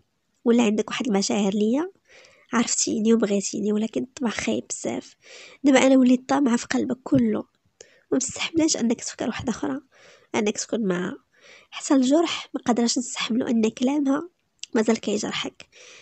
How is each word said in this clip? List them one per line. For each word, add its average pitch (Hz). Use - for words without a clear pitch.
ولا 240
عندك 214
واحد -
المشاعر 202
ليا، 240
عرفتيني 226
وبغيتيني، 208
ولكن 220
الطمع 254
خايب 226
بزاف. -
دابا 262
انا 269
وليت 254
طامعه 269
في -
قلبك 247
كله، 226
وما 277
مستحملاش -
انك 233
تفكر -
واحده 247
اخرى، 277
انك 214
تكون 214
معها. 185
حتى -
الجرح 277
ما 277
قدرش 233
نستحملو، -
ان 226
كلامها 277
مازال 220
كيجرحك. -